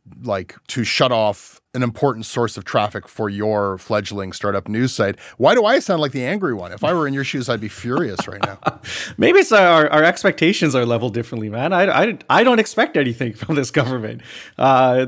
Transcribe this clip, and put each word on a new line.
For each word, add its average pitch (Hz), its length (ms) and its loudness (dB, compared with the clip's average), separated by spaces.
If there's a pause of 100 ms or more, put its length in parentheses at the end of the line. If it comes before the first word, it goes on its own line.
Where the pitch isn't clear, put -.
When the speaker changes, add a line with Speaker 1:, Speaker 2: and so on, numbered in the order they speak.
(220)
Speaker 1:
like, 98 320 -6 (140)
to 120 160 -4
shut 127 260 0
off 107 460 -2 (160)
an 127 120 -2
important 113 420 -2
source 117 300 -4
of 101 80 -14
traffic 104 420 -4
for 110 220 -6
your 101 500 -4
fledgling 98 540 -6
startup 98 340 -4
news 117 260 -2
site. 101 240 -2 (200)
Why 151 180 4
do 233 100 4
I 233 140 4
sound 170 220 -2
like 147 100 -2
the 131 140 -6
angry 175 280 -4
one? 90 200 -10
If 104 100 -14
I 156 100 0
were 165 140 0
in 135 80 -4
your 139 80 -4
shoes, 127 260 -6
I'd 117 120 -2
be 107 80 -8
furious 117 580 -6
right 95 160 -10
now. 98 160 -6 (400)
Speaker 2:
<laughs> - 200 -12
Maybe 349 200 6
it's 359 140 4
our, 170 360 6
our 151 140 4
expectations 170 720 2
are 123 100 2
leveled 117 300 0
differently, 117 340 -6
man. 127 240 -4
I, 180 120 4
I, 175 340 2 (100)
I 165 140 6
don't 247 160 4
expect 226 380 0
anything 123 380 -2
<laughs> - 0 -
from - 200 -6
this 135 160 -2
government, 117 520 -4 (360)
uh, 127 500 4